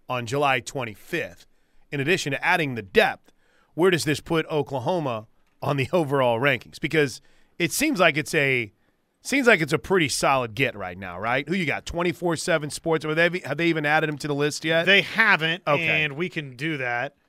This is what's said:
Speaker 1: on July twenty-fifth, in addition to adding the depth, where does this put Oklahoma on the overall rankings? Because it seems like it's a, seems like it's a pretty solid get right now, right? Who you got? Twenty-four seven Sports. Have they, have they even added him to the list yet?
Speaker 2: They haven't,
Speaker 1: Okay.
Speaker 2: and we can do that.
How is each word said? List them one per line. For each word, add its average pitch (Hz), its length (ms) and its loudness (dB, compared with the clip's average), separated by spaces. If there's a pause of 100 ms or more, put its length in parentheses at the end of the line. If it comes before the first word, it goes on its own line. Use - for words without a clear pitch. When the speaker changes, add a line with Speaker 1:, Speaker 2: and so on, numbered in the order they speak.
Speaker 1:
on 123 160 -4
July 135 360 0
twenty-fifth, 117 840 -8 (460)
in 143 80 -6
addition 147 320 -2
to 135 140 -6
adding 156 320 0
the 107 60 -6
depth, 127 500 0 (420)
where 185 160 4
does 160 140 0
this 147 160 0
put 160 260 0
Oklahoma 139 800 -2 (340)
on 135 180 -2
the 127 140 -2
overall 135 460 2
rankings? 131 400 0
Because 151 420 0 (380)
it 170 140 0
seems 277 260 0
like 165 180 4
it's - 200 -4
a, 131 360 0 (480)
seems 262 280 2
like 202 120 6
it's 151 120 0
a 147 80 2
pretty 175 280 2
solid 127 460 0
get 120 220 -2
right 90 200 -10
now, 92 220 -10
right? 127 300 -2
Who 185 80 -2
you 180 100 -2
got? 107 200 -4
Twenty-four 170 500 -2
seven 156 340 -2
Sports. 160 340 -2
Have 156 120 -2
they, 175 280 2
have 143 120 -6
they 170 100 0
even 160 180 0
added 156 240 2
him 151 100 -6
to 151 100 -8
the 147 80 0
list 147 280 -2
yet? 165 220 2
Speaker 2:
They 196 160 6
haven't, 175 640 2
Speaker 1:
Okay. 156 380 2
Speaker 2:
and 147 80 -4
we 165 160 -6
can 139 260 -10
do 151 220 -6
that. 123 400 -4 (120)